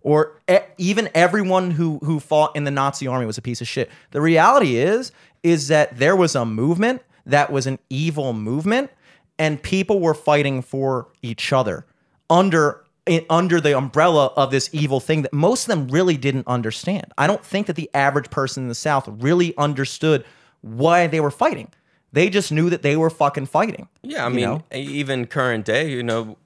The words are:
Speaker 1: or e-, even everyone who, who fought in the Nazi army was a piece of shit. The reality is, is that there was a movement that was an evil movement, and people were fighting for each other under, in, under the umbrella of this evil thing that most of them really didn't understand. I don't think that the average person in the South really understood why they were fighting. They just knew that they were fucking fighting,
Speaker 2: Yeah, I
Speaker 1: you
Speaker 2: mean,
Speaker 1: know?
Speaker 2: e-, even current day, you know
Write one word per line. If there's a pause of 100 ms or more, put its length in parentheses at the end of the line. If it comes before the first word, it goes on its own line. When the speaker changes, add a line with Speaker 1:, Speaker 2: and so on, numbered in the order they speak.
Speaker 1:
or
e-, (220)
even
everyone
who,
who
fought
in
the
Nazi
army
was
a
piece
of
shit. (220)
The
reality
is, (300)
is
that
there
was
a
movement (240)
that
was
an (120)
evil
movement, (480)
and
people
were
fighting
for (140)
each
other (460)
under, (240)
in,
under
the
umbrella (100)
of
this
evil
thing
that
most
of
them
really
didn't
understand. (120)
I
don't
think
that
the
average
person
in
the
South
really
understood (380)
why
they
were
fighting. (420)
They
just
knew
that
they
were
fucking
fighting, (140)
Speaker 2:
Yeah,
I
Speaker 1:
you
Speaker 2:
mean,
Speaker 1:
know? (120)
Speaker 2:
e-,
even
current
day,
you
know